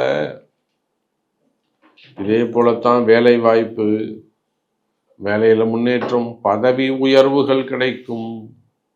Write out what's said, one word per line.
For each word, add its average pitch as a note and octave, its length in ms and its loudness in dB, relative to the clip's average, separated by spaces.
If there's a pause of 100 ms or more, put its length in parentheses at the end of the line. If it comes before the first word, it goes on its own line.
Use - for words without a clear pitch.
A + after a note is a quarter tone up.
(2250)
இதே A2 280 0
போலத்தான் A#2+ 580 0
வேலை A#2 340 4
வாய்ப்பு, A2 800 0 (1080)
வேலையில A2 460 2
முன்னேற்றம், A#2+ 720 -2
பதவி B2+ 480 0
உயர்வுகள் C3+ 720 2
கிடைக்கும். A#2 920 -8 (400)